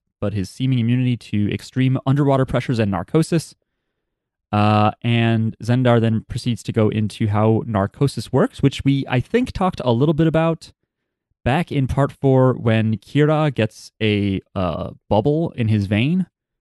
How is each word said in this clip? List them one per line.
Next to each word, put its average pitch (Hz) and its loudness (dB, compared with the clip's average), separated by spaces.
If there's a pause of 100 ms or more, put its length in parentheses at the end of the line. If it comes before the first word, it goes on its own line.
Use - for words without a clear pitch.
(220)
but 104 -2
his 95 -6
seeming 131 -2
immunity 123 0
to 104 -4
extreme 131 -2
underwater 135 2
pressures 120 -2
and 104 0
narcosis. 160 -2 (1000)
Uh, 107 2 (100)
and 117 0
Zendar 120 2
then 113 2
proceeds 120 -6
to - -6
go 110 2
into 107 -2
how 107 2
narcosis 113 -2
works, 156 0
which - 0
we, 139 2
I 131 0
think, 240 -2
talked - -4
a 123 2
little 139 2
bit 160 2
about 160 -2 (720)
back 151 -2
in 135 0
part 139 0
four 131 4
when 110 0
Kira 147 0
gets - -4 (100)
a, 101 0 (160)
uh, 90 -4 (180)
bubble 147 0
in 117 -2
his 104 0
vein. 139 0 (340)